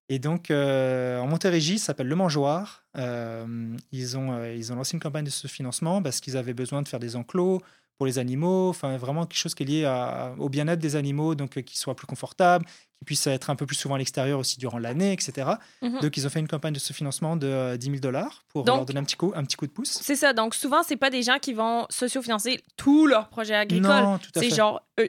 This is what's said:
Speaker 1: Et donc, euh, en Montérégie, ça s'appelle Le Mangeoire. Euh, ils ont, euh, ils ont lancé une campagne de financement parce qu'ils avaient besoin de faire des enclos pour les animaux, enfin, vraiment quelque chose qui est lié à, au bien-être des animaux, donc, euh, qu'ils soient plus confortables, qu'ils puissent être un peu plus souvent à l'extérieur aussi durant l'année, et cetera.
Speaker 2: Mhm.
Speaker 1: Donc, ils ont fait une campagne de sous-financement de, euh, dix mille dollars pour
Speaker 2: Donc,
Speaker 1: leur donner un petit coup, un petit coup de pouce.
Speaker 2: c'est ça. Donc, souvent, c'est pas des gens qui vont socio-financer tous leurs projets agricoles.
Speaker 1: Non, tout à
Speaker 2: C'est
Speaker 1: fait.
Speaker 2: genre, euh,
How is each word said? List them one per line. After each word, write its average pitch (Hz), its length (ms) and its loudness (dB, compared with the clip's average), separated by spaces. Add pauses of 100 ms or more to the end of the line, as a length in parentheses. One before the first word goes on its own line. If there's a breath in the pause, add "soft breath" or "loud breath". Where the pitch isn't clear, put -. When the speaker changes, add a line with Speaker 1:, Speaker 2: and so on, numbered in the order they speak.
Speaker 1:
Et 135 100 0
donc, 160 320 -2
euh, 131 720 2
en 127 80 -4
Montérégie, 165 500 2
ça - 80 -4
s'appelle 139 220 -2
Le 151 80 0
Mangeoire. 160 680 0 (120)
Euh, 117 800 -6 (160)
ils 127 260 -6
ont, 131 140 -4
euh, 117 220 -6
ils 117 180 -8
ont 120 40 -6
lancé 131 180 -6
une 160 80 -2
campagne 151 220 -4
de 143 60 -6
financement 160 720 -4
parce 131 180 -2
qu'ils 131 160 -6
avaient 123 180 -4
besoin 127 280 -4
de 143 60 -6
faire 120 120 -6
des 117 160 -6
enclos 185 460 0 (360 soft breath)
pour 139 80 0
les 131 120 0
animaux, 170 520 2
enfin, 135 260 -4
vraiment 143 300 -2
quelque - 120 -6
chose - 160 -4
qui - 80 -6
est 135 40 -4
lié 151 180 0
à, 127 540 -2
au 143 100 -2
bien-être 151 320 0
des 151 160 0
animaux, 147 380 0
donc, 139 220 -6
euh, 139 40 -6
qu'ils - 180 -10
soient 131 160 -4
plus - 120 -20
confortables, 175 580 4 (340 loud breath)
qu'ils - 60 -18
puissent - 220 -2
être 135 240 -2
un 139 40 2
peu 139 120 -4
plus - 100 -6
souvent 139 200 -4
à - 20 0
l'extérieur 135 420 0
aussi - 180 -2
durant 120 200 -6
l'année, 143 340 0
et 185 80 -2
cetera. 139 400 -2 (220 soft breath)
Speaker 2:
Mhm. 247 180 -2
Speaker 1:
Donc, 151 160 0
ils 139 100 -2
ont 139 40 -2
fait 160 100 -2
une 156 80 -2
campagne 156 240 -4
de 143 60 -4
sous-financement 156 580 -4
de, 139 100 -2
euh, 131 300 0
dix 131 140 -4
mille 139 100 -4
dollars 139 480 -4
pour 156 160 -4
Speaker 2:
Donc, 247 120 4
Speaker 1:
leur 262 100 0
donner 135 120 -4
un 143 60 -4
petit - 120 -4
coup, 175 200 0
un 147 80 -2
petit - 120 -4
coup 151 100 -6
de 139 60 -8
pouce. - 300 -6
Speaker 2:
c'est 285 140 0
ça. 277 160 4
Donc, 220 220 0
souvent, 302 280 2
c'est 294 140 -2
pas 269 140 2
des 254 120 -2
gens 254 160 2
qui 277 140 -6
vont 226 380 0
socio-financer 233 680 -2 (160)
tous 302 300 8
leurs 220 220 6
projets 214 260 -4
agricoles. 196 360 4 (120)
Speaker 1:
Non, 202 160 4
tout - 160 -14
à 170 60 2
Speaker 2:
C'est 240 80 4
Speaker 1:
fait. 160 80 4
Speaker 2:
genre, 214 280 4 (140)
euh, 220 100 6